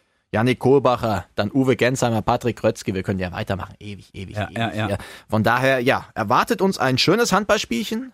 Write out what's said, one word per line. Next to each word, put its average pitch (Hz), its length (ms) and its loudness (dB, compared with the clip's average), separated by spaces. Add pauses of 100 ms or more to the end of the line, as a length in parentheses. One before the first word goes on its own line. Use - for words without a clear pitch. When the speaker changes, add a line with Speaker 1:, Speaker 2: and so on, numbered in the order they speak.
(320)
Speaker 1:
Yannick 113 280 0
Kohlbacher, 117 720 2
dann 104 160 -2
Uwe 131 240 2
Gensheimer, 117 480 0
Patrick 120 360 0
Krötzke, 110 360 -2
wir 95 80 -4
können 95 160 -2
ja 90 140 -4
weitermachen, 95 480 -6
ewig, 101 340 -16
ewig, 101 220 -12
Speaker 2:
Ja, 104 100 -2
Speaker 1:
ewig 92 120 -12
Speaker 2:
ja, 113 140 -2
ja. 107 140 -4
Speaker 1:
hier. 98 120 -2 (300)
Von 107 140 2
daher, 127 380 2
ja, 120 340 0
erwartet 143 480 0
uns 190 160 0
ein 131 200 2
schönes 208 340 2
Handballspielchen, 220 800 -2